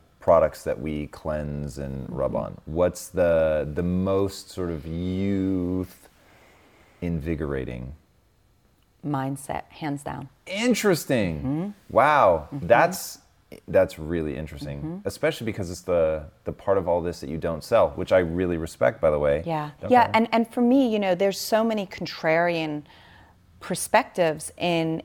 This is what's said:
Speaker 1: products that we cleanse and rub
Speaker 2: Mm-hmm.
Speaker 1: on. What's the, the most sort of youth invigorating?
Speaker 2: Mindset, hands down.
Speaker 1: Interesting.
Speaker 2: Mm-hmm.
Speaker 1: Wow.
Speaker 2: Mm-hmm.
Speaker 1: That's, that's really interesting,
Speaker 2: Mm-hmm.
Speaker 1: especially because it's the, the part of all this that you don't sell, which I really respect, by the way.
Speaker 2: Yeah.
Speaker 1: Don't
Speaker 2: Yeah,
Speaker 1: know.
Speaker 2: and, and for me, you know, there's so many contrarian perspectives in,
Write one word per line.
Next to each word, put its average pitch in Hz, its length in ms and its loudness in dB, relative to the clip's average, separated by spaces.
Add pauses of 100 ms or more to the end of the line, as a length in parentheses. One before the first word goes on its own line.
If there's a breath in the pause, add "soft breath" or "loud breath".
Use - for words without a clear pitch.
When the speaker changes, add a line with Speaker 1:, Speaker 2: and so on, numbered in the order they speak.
(200)
Speaker 1:
products 80 440 4
that - 160 -2
we 76 280 -6
cleanse 73 680 -6
and 67 320 -8
rub 65 240 -2
Speaker 2:
Mm-hmm. 57 100 -2
Speaker 1:
on. 50 220 -12
What's 87 440 0
the, 80 640 2
the 87 100 -2
most 95 640 0
sort 90 200 -6
of 78 160 -6
youth 92 1200 -2 (920 soft breath)
invigorating? 69 920 -4 (1120)
Speaker 2:
Mindset, 139 640 -4
hands 143 340 -8
down. 139 260 -10 (180)
Speaker 1:
Interesting. 180 920 2
Speaker 2:
Mm-hmm. 147 320 -4 (200)
Speaker 1:
Wow. 107 640 4
Speaker 2:
Mm-hmm. 135 140 -6
Speaker 1:
That's, 160 520 2 (480)
that's 87 320 2
really 78 360 -4
interesting, 71 440 -10
Speaker 2:
Mm-hmm. 156 180 -8 (100)
Speaker 1:
especially 143 380 -4
because 98 240 -6
it's 90 120 -10
the, 80 440 0 (200)
the 85 60 -8
part 98 280 0
of 85 80 -4
all 87 140 2
this 85 180 -4
that 67 100 -10
you 78 80 -4
don't 82 260 -4
sell, 101 280 4
which 92 200 -4
I 95 80 8
really 87 380 0
respect, - 420 0
by 80 120 4
the 76 80 2
way. 73 260 2
Speaker 2:
Yeah. 151 240 -4 (100)
Speaker 1:
Don't - 120 -2
Speaker 2:
Yeah, 240 140 6
Speaker 1:
know. 208 100 -6
Speaker 2:
and, 226 160 4
and 226 200 0
for 254 100 -2
me, 247 280 4
you 214 80 0
know, 190 160 2
there's 190 260 0
so 226 240 2
many 220 220 0
contrarian 165 960 -2 (760 soft breath)
perspectives 175 1000 0
in, 165 480 0